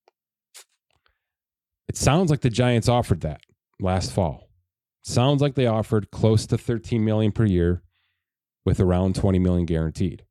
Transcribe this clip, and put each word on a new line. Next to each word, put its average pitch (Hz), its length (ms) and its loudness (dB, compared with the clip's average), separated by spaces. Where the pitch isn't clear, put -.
It - 80 -8
sounds 156 340 2
like 147 100 -2
the 131 80 2
Giants 120 380 0
offered 117 340 0
that 73 200 -8
last 92 340 -2
fall. 80 360 -4
Sounds 135 380 2
like 143 140 -2
they 127 120 2
offered 110 420 -2
close 110 380 2
to 117 100 -2
thirteen 117 460 -4
million 107 300 0
per 113 120 0
year 87 380 0
with - 160 0
around 92 360 2
twenty 92 240 0
million 90 260 0
guaranteed. 80 640 -4